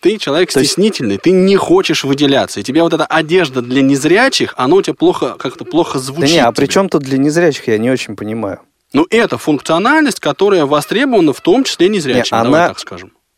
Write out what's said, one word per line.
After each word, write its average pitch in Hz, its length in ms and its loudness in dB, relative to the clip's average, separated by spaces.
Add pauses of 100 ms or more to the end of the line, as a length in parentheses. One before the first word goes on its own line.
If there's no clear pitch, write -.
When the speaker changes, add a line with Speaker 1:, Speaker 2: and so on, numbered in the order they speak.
Speaker 1:
ты 202 180 2
человек 160 340 -2
Speaker 2:
То 139 80 2
есть 139 120 0
Speaker 1:
стеснительный, 143 460 -2
ты - 140 0
не 190 240 4
хочешь - 480 0
выделяться, 135 560 0
и - 40 -6
тебе 151 180 0
вот 170 120 0
эта 156 120 -2
одежда 156 560 0
для 127 200 0
незрячих, 143 720 2
она 135 200 2
у 190 60 4
тебя 147 120 -4
плохо, 160 440 0
как-то 123 260 -10
плохо 156 340 -2
звучит 139 320 -2
Speaker 2:
Да 165 40 2
не, 165 60 4
а 120 120 4
при 143 140 -2
Speaker 1:
тебе. - 80 -4
Speaker 2:
чем 190 140 2
тут 151 140 0
для 135 160 -2
незрячих, 151 500 0
я 107 100 0
не 117 120 -2
очень 117 260 -6
понимаю. 104 420 -8 (360)
Speaker 1:
Ну, 147 160 2
это 220 280 0
функциональность, 196 840 0
которая 175 460 2
востребована 175 680 0
в - 80 -12
том 226 240 2
числе - 240 0
незрячими, 127 500 0
Speaker 2:
Не, 117 60 2
Speaker 1:
давай 143 160 2
Speaker 2:
она 170 80 2
Speaker 1:
так 95 120 -8
скажем. 92 320 -16 (260)